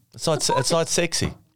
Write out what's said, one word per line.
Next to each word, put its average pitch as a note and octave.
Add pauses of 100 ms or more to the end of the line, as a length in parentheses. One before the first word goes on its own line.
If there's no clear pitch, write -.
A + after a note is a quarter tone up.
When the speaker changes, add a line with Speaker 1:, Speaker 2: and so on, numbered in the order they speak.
(140)
Speaker 1:
It's -
not D#3
se-, -
Speaker 2:
support -
Speaker 1:
it's B2+
Speaker 2:
it. E3+
Speaker 1:
not E3
sexy. E3 (220)